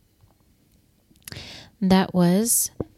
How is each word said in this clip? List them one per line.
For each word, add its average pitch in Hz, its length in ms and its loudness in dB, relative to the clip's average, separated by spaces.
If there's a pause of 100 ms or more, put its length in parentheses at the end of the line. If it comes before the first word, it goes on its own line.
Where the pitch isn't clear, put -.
(1800)
That 190 340 2
was 180 560 2 (280)